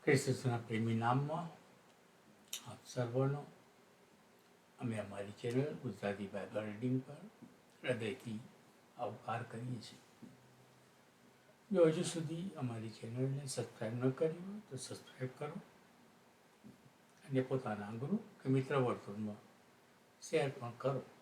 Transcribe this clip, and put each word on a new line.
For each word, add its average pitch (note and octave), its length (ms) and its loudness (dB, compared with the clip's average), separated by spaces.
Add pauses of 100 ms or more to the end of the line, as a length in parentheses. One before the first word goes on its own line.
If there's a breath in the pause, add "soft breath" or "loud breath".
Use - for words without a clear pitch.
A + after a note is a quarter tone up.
ખ્રિસ્ત C#3 240 8
ઈસુના B2 280 4
પ્રેમી A2+ 380 2
નામમાં C#3 500 4 (1300)
આપ - 160 -12
સર્વનો C3 520 2 (1400)
અમે A2+ 180 -2
અમારી G2+ 320 -6
ચેનલ A#2+ 300 0
ગુજરાતી G#2 680 -2
બાઇબલ F#2+ 340 -4
રીડિંગ A#2 460 0
પર C#3+ 80 -12 (720)
હૃદયથી A2 540 -2 (580)
આવકાર A2+ 440 -4
કરીએ A#2 220 -8
છીએ. - 640 -10 (1400)
જો F3 120 10
હજુ D#3+ 180 6
સુધી E3 540 -2
અમારી A#2 320 -2
ચેનલને C3 580 -2
સબસ્ક્રાઇબ A#2+ 580 -4
ન C3+ 60 8
કરી D#3+ 220 2
હોય F#3+ 280 -8 (100)
તો C#3 60 -8
સબસ્ક્રાઇબ - 600 -8
કરો D3+ 140 -6 (1800)
અને C3 100 4
પોતાના G#2+ 500 -2
ગુરુ C3+ 260 -2
કે - 320 -6
મિત્ર C3+ 280 4
વર્તુળમાં G#2+ 600 0 (880)
શેર C#3+ 360 2
પણ A#2+ 200 -6
કરો. C3+ 240 0 (200)